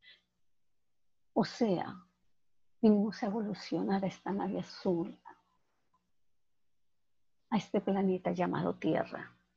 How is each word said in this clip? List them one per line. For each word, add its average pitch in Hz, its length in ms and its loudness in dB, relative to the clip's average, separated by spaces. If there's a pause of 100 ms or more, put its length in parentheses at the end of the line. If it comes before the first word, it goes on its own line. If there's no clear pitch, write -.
(1300)
O 247 100 4
sea, 190 640 -2 (760)
vinimos 208 440 4
a - 20 -2
evolucionar 196 800 -2
a 190 40 0
esta - 240 -8
nave 190 280 -2
azul, - 600 -2 (2250)
a 226 80 2
este 202 240 -2
planeta 190 500 0
llamado 175 440 0
Tierra. - 600 -2 (220)